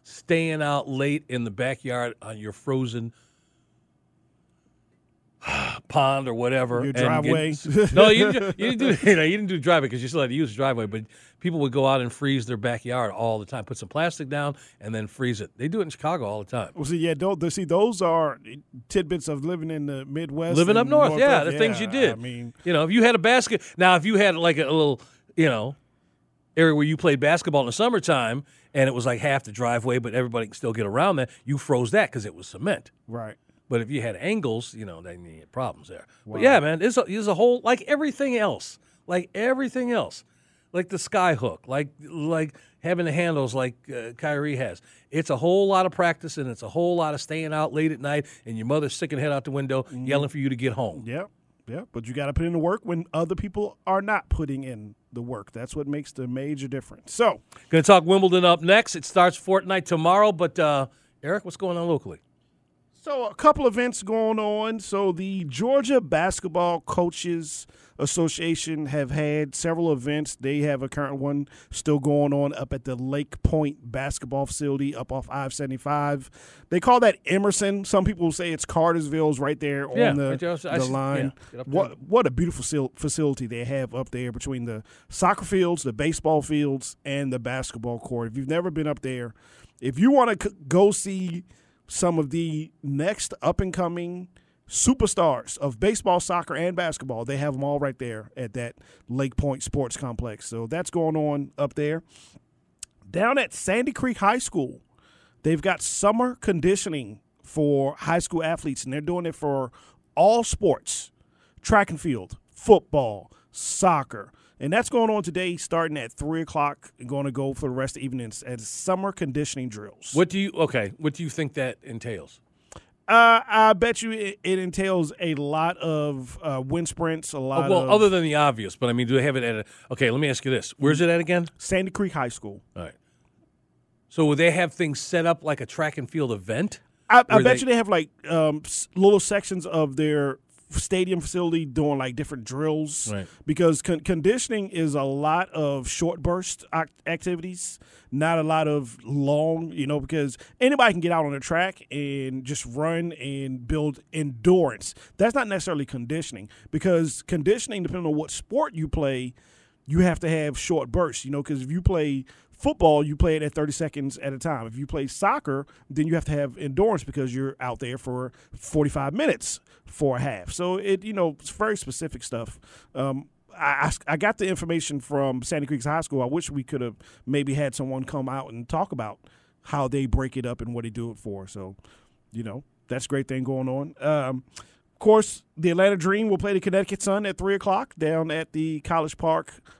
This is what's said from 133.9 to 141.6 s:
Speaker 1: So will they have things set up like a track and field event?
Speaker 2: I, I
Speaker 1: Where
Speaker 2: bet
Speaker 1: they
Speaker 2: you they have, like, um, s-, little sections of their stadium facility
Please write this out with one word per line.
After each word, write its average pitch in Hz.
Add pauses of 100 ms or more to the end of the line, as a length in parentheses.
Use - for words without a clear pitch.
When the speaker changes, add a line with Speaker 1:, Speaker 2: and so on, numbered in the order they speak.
Speaker 1:
So 160
will 147
they 165
have 170
things 151
set 170
up 165
like 151
a 120
track 151
and 123
field 143
event? 110 (280)
Speaker 2:
I, 247
I 220
Speaker 1:
Where 214
Speaker 2:
bet 254
Speaker 1:
they 240
Speaker 2:
you 262
they 240
have, 220
like, 170 (180)
um, 156
s-, -
little 196
sections 190
of 156
their 147 (320)
stadium 185
facility 170